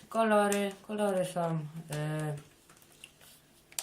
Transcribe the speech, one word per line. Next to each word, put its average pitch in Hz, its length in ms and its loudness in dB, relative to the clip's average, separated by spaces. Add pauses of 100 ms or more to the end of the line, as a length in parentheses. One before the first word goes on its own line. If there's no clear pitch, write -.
kolory, 202 640 4 (160)
kolory 202 380 0
są, 165 340 -2 (320)
e, 151 440 -4 (1500)